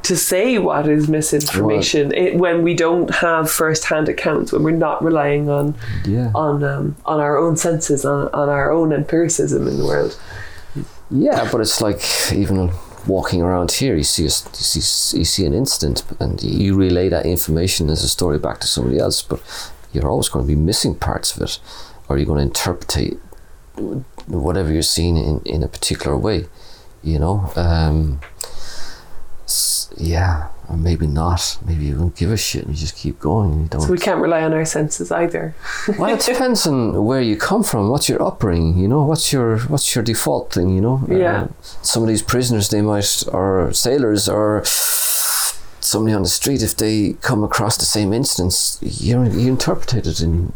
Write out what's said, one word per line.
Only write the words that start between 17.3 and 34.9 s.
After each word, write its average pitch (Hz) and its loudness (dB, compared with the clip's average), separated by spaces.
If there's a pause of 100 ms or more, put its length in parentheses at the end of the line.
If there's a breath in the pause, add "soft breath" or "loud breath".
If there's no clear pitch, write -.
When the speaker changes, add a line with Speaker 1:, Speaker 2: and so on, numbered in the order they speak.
Speaker 2:
as 78 0
a - 0
story 76 0
back - -4
to - -4
somebody 62 0
else, - 0
but - -4 (540 loud breath)
you're 69 0
always 65 0
gonna 67 -2
be 76 2
missing 87 2
parts - -4
of 50 -8
it, - -6 (500 loud breath)
or 69 0
you're 71 2
gonna 73 2
interpretate - -2 (1080)
whatever 80 0
you're 80 2
seeing 82 2
in, 73 0
in 76 -2
a - -2
particular - -2
way, 101 0 (580 loud breath)
you 78 0
know? 92 0
Um, 78 2 (1200 loud breath)
s-, - -4
yeah, 82 0 (220)
or 82 -2
maybe 82 2
not. 82 0
Maybe 76 0
you 71 0
don't 82 0
give 85 0
a 110 0
shit - -4
and 71 -4
you 76 -4
just - -4
keep - -6
going 92 2
and 78 2
you 80 0
don't 76 -2
Speaker 1:
So 78 2
we 180 2
can't 180 0
rely 160 2
on 160 0
our 160 0
senses 151 -2